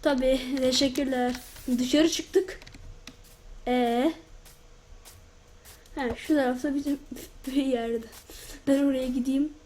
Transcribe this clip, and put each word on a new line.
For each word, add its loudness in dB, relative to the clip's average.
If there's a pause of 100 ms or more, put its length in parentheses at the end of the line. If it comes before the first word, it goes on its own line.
Tabii, 2 (160)
teşekkürler. 2 (440)
Dışarı 4
çıktık. -2 (1040)
Ee? 4 (1800)
Ha, -4 (140)
şu 0
tarafta 2
bizim -2 (240)
<laughs> -16
bir 0
yerde. -2 (600)
Ben 6
oraya 2
gideyim. 0 (140)